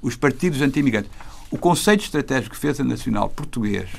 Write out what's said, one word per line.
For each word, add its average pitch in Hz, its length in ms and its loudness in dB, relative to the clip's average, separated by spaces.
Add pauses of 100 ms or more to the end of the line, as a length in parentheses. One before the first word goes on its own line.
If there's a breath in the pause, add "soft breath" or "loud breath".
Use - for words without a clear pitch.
Os 123 140 -2
partidos 143 440 2
anti-imigrantes. 135 500 2 (400 loud breath)
O - 80 -4
conceito 190 460 4
estratégico 135 500 -2
de - 60 -12
defesa 143 240 0
nacional 113 460 0
português 104 580 -4 (100)